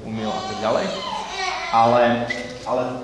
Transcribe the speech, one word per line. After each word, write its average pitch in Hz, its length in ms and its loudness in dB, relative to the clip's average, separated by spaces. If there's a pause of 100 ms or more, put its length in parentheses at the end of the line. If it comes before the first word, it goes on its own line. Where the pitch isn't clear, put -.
umyl 110 240 -6
a 98 140 -4 (100)
tak 104 80 -8
ďalej. 110 260 2 (840)
Ale, 117 560 6 (400)
ale, 127 140 0 (220)